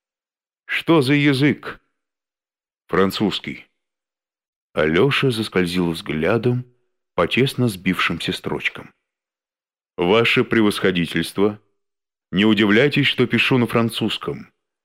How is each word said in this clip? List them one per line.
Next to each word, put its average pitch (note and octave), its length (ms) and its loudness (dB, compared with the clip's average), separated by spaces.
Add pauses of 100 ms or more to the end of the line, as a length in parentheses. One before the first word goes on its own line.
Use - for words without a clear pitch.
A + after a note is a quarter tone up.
(640)
«Что - 380 2
за C3+ 100 0
язык?» D3 680 0 (1080)
«Французский». F#2 840 -2 (1040)
Алёша G2+ 580 0
заскользил F#2 600 -2
взглядом A2 720 -2 (500)
по F2 120 2
тесно B2+ 400 0
сбившимся F2+ 640 -4
строчкам. - 640 -8 (1040)
«Ваше A2+ 460 2
превосходительство, G2+ 1160 0 (720)
не F#2+ 140 2
удивляйтесь, A2 640 4
что B2 200 0
пишу A#2+ 300 0
на A#2+ 100 2
французском. A2 840 -4 (340)